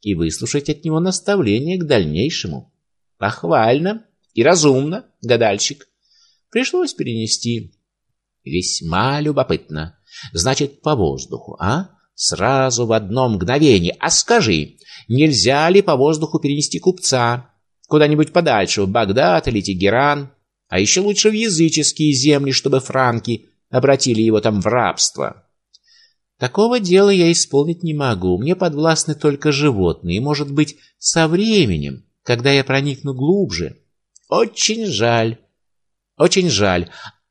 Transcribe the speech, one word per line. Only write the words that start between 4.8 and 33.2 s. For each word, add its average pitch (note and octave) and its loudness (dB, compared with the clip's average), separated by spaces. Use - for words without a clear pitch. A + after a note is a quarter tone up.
гадальщик". A2+ -2
Пришлось C#4 -2
перенести. A2+ -6
"Весьма F2+ -4
любопытно. C3 -4
Значит, C3 -4
по D3+ 0
воздуху, D#2+ -4
а? C#3+ -2
Сразу B2 0
в A2+ 0
одно A2 0
мгновение. G#2+ 2
А D#3 -2
скажи, A2+ 0
нельзя C#3 2
ли G3 6
по E3 0
воздуху D#3 0
перенести D3 -4
купца B2 -2
куда-нибудь D3+ 4
подальше, A2+ 2
в F#2 0
Багдад A#2 2
или A2 -2
Тегеран, B2 0
а F2+ -2
еще A2 0
лучше G#3 0
в A3 2
языческие D#3+ 0
земли, C#3 2
чтобы C3+ 0
франки A#2+ -2
обратили C3 2
его A2 4
там G#2+ 0
в - -6
рабство?" G#2+ -2
"Такого A3 0
дела G3 4
я F3+ 4
исполнить E3 0
не D#3+ -4
могу. F#2+ 0
Мне E3 -2
подвластны D#3+ 0
только D3 0
животные. G2+ 0
Может C#3+ -4
быть, D3+ 0
со E3 0
временем, D3+ 0
когда B2 0
я C#3 2
проникну C#3 -4
глубже". B2+ -2